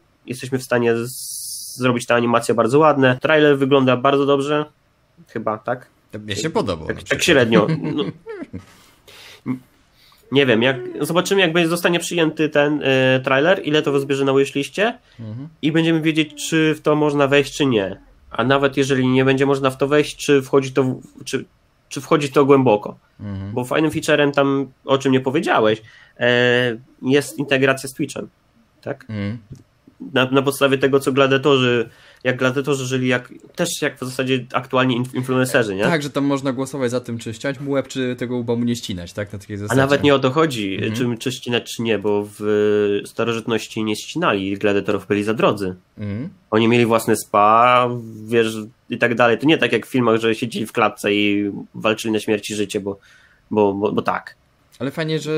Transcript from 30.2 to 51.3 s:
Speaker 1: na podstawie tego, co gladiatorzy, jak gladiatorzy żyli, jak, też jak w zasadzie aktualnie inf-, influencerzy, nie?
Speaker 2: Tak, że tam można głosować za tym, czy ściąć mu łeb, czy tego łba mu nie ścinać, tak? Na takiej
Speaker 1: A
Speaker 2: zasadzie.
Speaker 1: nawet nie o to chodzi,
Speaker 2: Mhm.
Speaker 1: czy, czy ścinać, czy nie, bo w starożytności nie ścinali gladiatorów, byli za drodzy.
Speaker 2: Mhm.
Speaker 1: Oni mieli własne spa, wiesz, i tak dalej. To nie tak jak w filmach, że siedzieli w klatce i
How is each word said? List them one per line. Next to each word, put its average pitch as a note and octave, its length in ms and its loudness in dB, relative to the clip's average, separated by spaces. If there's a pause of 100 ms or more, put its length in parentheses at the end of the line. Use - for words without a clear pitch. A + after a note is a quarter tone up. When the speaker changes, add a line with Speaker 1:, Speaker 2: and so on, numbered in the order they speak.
Speaker 1:
na C3+ 100 4
podstawie C3+ 360 2
tego, C3+ 220 2
co C#3 120 0
gladiatorzy, C3 800 2 (340)
jak B2 140 0
gladiatorzy C3+ 480 -2
żyli, B2+ 220 -2
jak, B2+ 260 -2 (220)
też E3+ 140 -2 (120)
jak C#3 160 -4
w - 80 -20
zasadzie C3 480 -2
aktualnie B2+ 440 0
inf-, B2 180 -6
influencerzy, B2+ 600 0
nie? G2 80 -2
Speaker 2:
Tak, D3 200 0
że C#3+ 60 -8
tam C#3 160 -4
można C#3 280 -2
głosować C3 380 -4
za B2 80 -2
tym, A#2+ 180 -8
czy A2+ 160 -10
ściąć C3+ 260 -8
mu C#3 120 -8
łeb, C3+ 160 -2
czy B2+ 280 -4
tego B2 220 -6
łba A#2+ 180 -2
mu A#2+ 80 -2
nie A#2+ 120 0
ścinać, F2 380 -10
tak? G#2 200 -8
Na G2+ 60 -12
takiej G#2 160 -12
Speaker 1:
A G2 40 -8
Speaker 2:
zasadzie. G#2+ 220 0
Speaker 1:
nawet C#3 220 2
nie C#3+ 120 6
o C3+ 40 2
to C3 120 2
chodzi, B2+ 440 -2
Speaker 2:
Mhm. A2 180 -4
Speaker 1:
czy, A#2+ 240 -2
czy B2+ 140 -6
ścinać, - 440 -6
czy - 60 -8
nie, A2+ 180 -2
bo G#2 280 -2 (120)
w G#2 680 0
starożytności A2+ 800 -4
nie G#2+ 120 -2
ścinali G2+ 640 -4
gladiatorów, G2+ 500 -2
byli G#2 160 0
za G#2+ 100 -2
drodzy. G#2+ 420 0 (220)
Speaker 2:
Mhm. G#2+ 320 -10 (220)
Speaker 1:
Oni A2+ 160 4
mieli A#2+ 180 4
własne A2+ 300 2
spa, A#2 720 4 (380)
wiesz, A2+ 280 2 (360)
i A#2+ 80 -6
tak A#2+ 180 0
dalej. A#2 220 4
To B2 80 -6
nie D3+ 120 4
tak A#2+ 140 0
jak A2+ 140 0
w - 40 -20
filmach, A#2 320 2
że A2+ 140 2
siedzieli G#2+ 300 -6
w - 60 -16
klatce G#2+ 420 0
i G#2 380 0 (240)